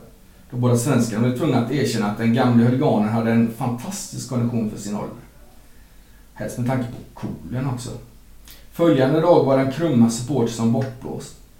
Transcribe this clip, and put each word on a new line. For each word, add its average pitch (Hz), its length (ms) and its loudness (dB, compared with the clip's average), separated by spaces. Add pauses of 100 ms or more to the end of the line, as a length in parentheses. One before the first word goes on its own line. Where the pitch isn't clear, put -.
(520)
De 123 100 -4
båda 123 160 4
svenskarna 117 500 0
blev 123 100 0
tvungna 120 280 0
att 131 60 -4
erkänna 110 400 0
att 104 60 -6
den 113 160 2
gamle 120 320 4
huliganen 123 440 2
hade 113 220 0
en 117 260 2
fantastisk 120 720 -8
kondition 117 420 -2
för 98 100 -10
sin 101 140 -6
ålder. - 200 -8 (1160)
Helst - 240 -10
med 123 100 -2
tanke 127 200 0
på - 340 -16
kolen 117 520 -6
också. 113 160 -8 (800)
Följande 151 500 4
dag 165 240 6
var 135 120 2
den 135 140 0
krumma 123 380 2
support 117 400 -2
som 117 220 -2
bortblåst. - 640 -6 (240)